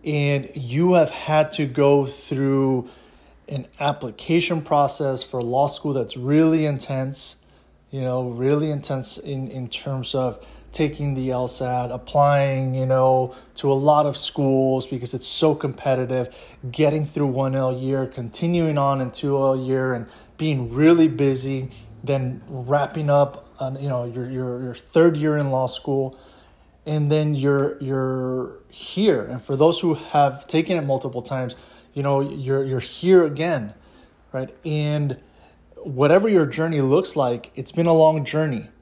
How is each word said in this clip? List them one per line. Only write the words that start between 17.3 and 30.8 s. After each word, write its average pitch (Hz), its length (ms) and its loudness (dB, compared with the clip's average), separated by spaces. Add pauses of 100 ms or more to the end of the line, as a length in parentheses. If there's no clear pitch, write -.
L 131 220 0
year, 131 300 -2
continuing 156 720 -2
on 139 220 2
in 123 100 -4
two 139 260 -2
L 135 200 2
year, 131 360 -2
and 113 140 -6 (320)
being 135 340 -2
really 160 360 8
busy, 135 600 -2 (340)
then 131 460 -4
wrapping 143 600 -2
up, 143 400 2 (100)
on, 135 200 -6
you 139 80 -4
know, 123 160 -2
your, 120 240 -8
your, 127 340 -6
your 123 120 -8
third 165 420 2
year 151 200 0
in 143 140 -2
law 131 160 0
school, 135 520 -4 (680)
and 151 260 0
then 151 220 2
you're, 139 460 0
you're 131 760 -4 (140)
here. 180 540 0
And 123 200 -10
for 139 140 -4
those 160 240 4
who 165 140 2
have 143 520 0
taken 165 320 0
it 156 40 -2